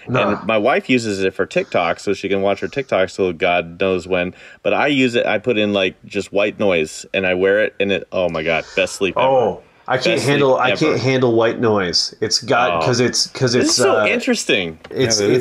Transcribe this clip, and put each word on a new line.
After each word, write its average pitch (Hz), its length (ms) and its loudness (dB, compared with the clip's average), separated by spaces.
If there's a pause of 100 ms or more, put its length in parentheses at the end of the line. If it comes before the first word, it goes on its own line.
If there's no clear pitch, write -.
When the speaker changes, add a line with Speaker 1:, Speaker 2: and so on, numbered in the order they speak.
Speaker 1:
Nah. 104 300 0
Speaker 2:
And 90 100 -14
my 110 120 2
wife 135 280 0
uses 110 360 0
it 95 100 0
for 92 140 -2
TikTok, 90 520 -2
so 101 140 -2
she 95 160 -6
can 98 140 0
watch 98 160 0
her 95 80 -4
TikToks 95 480 -2
till 92 180 0
God 87 480 -2
knows 92 260 -2
when. 90 280 -2 (260)
But 101 140 0
I 117 120 2
use 131 280 0
it, 117 100 0
I 104 140 0
put 117 180 -2
in, 104 160 0
like, 95 220 0 (100)
just - 260 -8
white 101 280 -2
noise, 87 440 0 (120)
and 95 100 -2
I 92 80 0
wear 98 300 4
it, - 160 -2
and 101 120 0
it, 92 200 -2
oh 92 180 0
my 80 140 -4
God, 80 200 0 (120)
best 95 180 0
sleep 92 240 -2
ever. 123 100 2
Speaker 1:
Oh, 120 340 2 (260)
I 127 100 0
can't - 200 0
Speaker 2:
Best 117 100 -2
Speaker 1:
handle, 143 300 4
Speaker 2:
sleep 123 60 0
Speaker 1:
I 127 120 2
can't - 80 -4
Speaker 2:
ever. 156 160 2
Speaker 1:
handle 127 340 2
white 113 260 2
noise. 101 640 0
It's 113 220 -2
got, 113 400 0
Speaker 2:
Oh. - 20 0
Speaker 1:
'cause 120 140 2
it's, - 260 0
'cause 123 280 -2
Speaker 2:
This 123 160 2
Speaker 1:
it's, - 100 0
Speaker 2:
is - 40 2
so - 180 2
Speaker 1:
uh, - 40 2
Speaker 2:
interesting. 151 720 -2 (140)
Speaker 1:
It's, 113 280 0
Speaker 3:
Yeah, 101 60 2
that 107 80 4
is 127 80 4